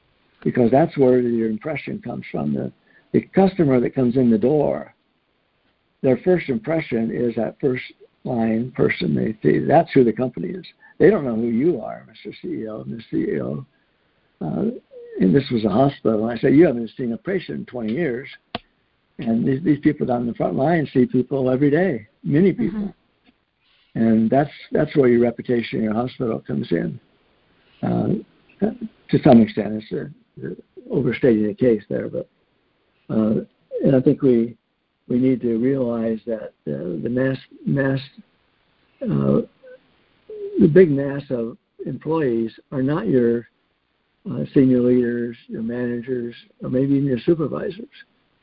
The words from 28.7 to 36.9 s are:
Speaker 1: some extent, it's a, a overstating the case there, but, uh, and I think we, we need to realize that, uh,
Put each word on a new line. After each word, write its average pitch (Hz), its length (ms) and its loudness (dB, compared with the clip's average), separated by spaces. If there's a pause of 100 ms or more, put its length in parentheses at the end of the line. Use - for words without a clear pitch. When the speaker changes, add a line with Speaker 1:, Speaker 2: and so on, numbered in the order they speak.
Speaker 1:
some 123 160 10
extent, 107 420 -2
it's - 100 -16
a, - 540 -12
a - 40 -10 (400)
overstating 120 560 2
the 101 80 -4
case 113 340 2
there, 104 200 -4
but, - 200 -8 (800)
uh, 110 280 0 (460)
and 156 140 4
I 127 60 2
think 139 180 -4
we, 120 340 2 (540)
we 123 100 -2
need 131 220 0
to 117 160 -2
realize 117 680 -2
that, 113 260 -8 (140)
uh, 76 360 -6